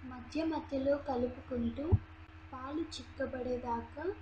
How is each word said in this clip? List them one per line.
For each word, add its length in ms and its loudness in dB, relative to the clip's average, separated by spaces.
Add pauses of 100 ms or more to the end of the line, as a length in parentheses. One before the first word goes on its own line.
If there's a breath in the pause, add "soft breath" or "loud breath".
మధ్య 380 -2
మధ్యలో 540 4
కలుపుకుంటూ 920 0 (600)
పాలు 280 -2
చిక్కబడేదాకా 1400 -2